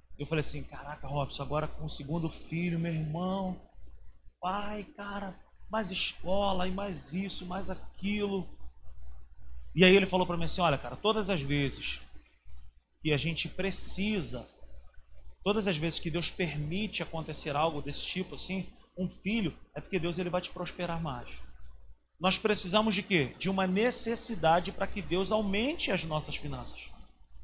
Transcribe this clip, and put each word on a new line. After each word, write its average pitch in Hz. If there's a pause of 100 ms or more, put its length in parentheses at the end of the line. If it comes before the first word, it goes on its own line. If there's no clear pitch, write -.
(180)
Eu 147
falei 160
assim, 147
"Caraca, 143
Robson, 143
agora 151
com -
o 156
segundo 160
filho, 170
meu 170
irmão, 180 (800)
pai, 202 (100)
cara, 202 (320)
mais 110
escola 190
e 190
mais 185
isso, 190
mais 190
aquilo." 196 (1300)
E 165
aí 185
ele 196
falou 185
pra 175
mim 165
assim, 160
"Olha, 156
cara, 123
todas 208
as 180
vezes 139 (1000)
que 151
a 147
gente 151
precisa, 185 (960)
todas 202
as 185
vezes 156
que 170
Deus 160
permite 165
acontecer 156
algo 147
desse 143
tipo 185
assim, 185 (240)
um 180
filho, 196 (180)
é 151
porque -
Deus 170
ele 180
vai 180
te 180
prosperar 170
mais." 127 (920)
Nós 185
precisamos 214
de 185
quê? 147
De 185
uma 190
necessidade 190
pra 196
que 196
Deus 190
aumente 220
as 180
nossas 156
finanças. 131 (640)